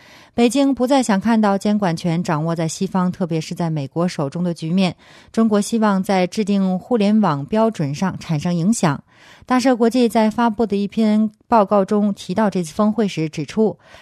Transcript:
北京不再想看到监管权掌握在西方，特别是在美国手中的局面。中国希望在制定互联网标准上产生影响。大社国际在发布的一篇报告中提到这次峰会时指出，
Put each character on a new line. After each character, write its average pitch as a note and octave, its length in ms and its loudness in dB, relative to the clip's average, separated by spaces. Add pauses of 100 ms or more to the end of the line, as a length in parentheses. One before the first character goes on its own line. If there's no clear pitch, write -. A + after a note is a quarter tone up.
(360)
北 A#3+ 140 4
京 C#4 260 0
不 B3 100 -2
再 C4+ 160 2
想 G3 200 0
看 A3+ 180 0
到 G3 180 2
监 G#3 220 0
管 E3+ 160 -2
权 E3+ 260 -2
掌 D#3 220 -2
握 E3 100 -2
在 E3 140 -2
西 F#3+ 180 -6
方， F3+ 240 -2
特 F3+ 160 -4
别 D#3+ 140 -2
是 D#3+ 160 -8
在 E3+ 140 -4
美 D3 180 -4
国 E3+ 180 -2
手 D3+ 240 -4
中 E3+ 140 -6
的 F3 100 -2
局 D#3+ 160 -8
面。 F3+ 240 0 (380)
中 A3+ 160 2
国 G#3 140 2
希 A#3 180 -2
望 G3 240 2
在 F#3 240 0
制 A3 160 -4
定 F#3+ 340 0
互 A#3 200 -2
联 G#3+ 240 4
网 C#3+ 240 0
标 A3 260 0
准 D3 240 -4
上 F#3+ 240 -4
产 D#3 180 -4
生 F3 160 -2
影 F3 200 0
响。 D#3 280 0 (440)
大 B3+ 120 0
社 B3 200 2
国 A#3 120 4
际 A#3+ 200 2
在 A3 200 2
发 A#3+ 200 0
布 A3+ 160 -2
的 G3+ 100 -2
一 G3+ 140 -2
篇 G#3+ 420 2 (160)
报 A3+ 160 4
告 G3 220 2
中 G#3 280 0
提 - 200 -8
到 G#3 160 0
这 F#3 120 -2
次 D#3 120 -8
峰 G#3+ 180 2
会 G#3+ 160 0
时 D#3+ 220 -4
指 D3+ 160 -8
出， - 340 -2 (220)